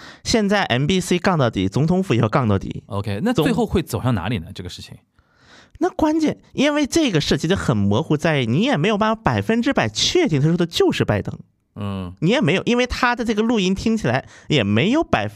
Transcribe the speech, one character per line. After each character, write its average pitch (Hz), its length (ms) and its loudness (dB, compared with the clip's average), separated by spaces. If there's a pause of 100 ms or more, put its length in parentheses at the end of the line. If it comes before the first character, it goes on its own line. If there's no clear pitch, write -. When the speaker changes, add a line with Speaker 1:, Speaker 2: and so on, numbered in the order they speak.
(260)
Speaker 1:
现 214 240 2
在 202 140 2
M 127 220 0
B 185 140 2
C 180 180 0
杠 175 220 0
到 123 100 4
底， 95 200 0
总 143 180 0
统 180 160 2
府 170 100 -2
也 113 60 2
要 113 80 4
杠 131 180 0
到 101 140 4
底。 - 280 -10
Speaker 2:
OK， 101 360 -6
那 240 80 0
最 240 220 2
后 220 120 0
会 196 160 0
走 113 200 -6
向 123 140 0
哪 87 120 -4
里 113 120 -4
呢？ 82 80 -12
Speaker 1:
总- 95 80 -16
Speaker 2:
这 92 80 -12
个 90 40 -12
事 92 140 -14
情？ - 160 -20 (800)
Speaker 1:
那 349 120 0
关 320 300 0
键， 311 200 0 (120)
因 285 220 0
为 294 120 0
这 311 240 2
个 160 120 0
事 165 160 0
情 160 120 -2
就 190 60 2
很 127 220 0
模 101 260 0
糊， 156 140 0
在 151 240 0
于 123 40 -2
你 127 180 0
也 269 120 0
没 165 140 0
有 220 80 0
办 220 180 0
法 220 80 -10
百 110 180 2
分 226 200 0
之 269 100 0
百 151 160 0
确 320 400 0
定 151 140 0
他 147 80 4
说 170 80 2
的 175 80 0
就 349 260 2
是 - 140 0
拜 104 160 0
登。 - 160 -10 (380)
Speaker 2:
嗯。 98 460 -8
Speaker 1:
你 165 100 2
也 277 100 2
没 170 140 2
有， - 100 -2
因 226 100 2
为 247 100 0
他 240 300 -2
的 247 80 -4
这 226 100 -2
个 208 80 0
录 226 180 2
音 185 140 0
听 220 220 -2
起 214 120 -2
来 123 200 -2 (220)
也 143 140 4
没 110 280 2
有 311 120 2
百-， 107 320 -8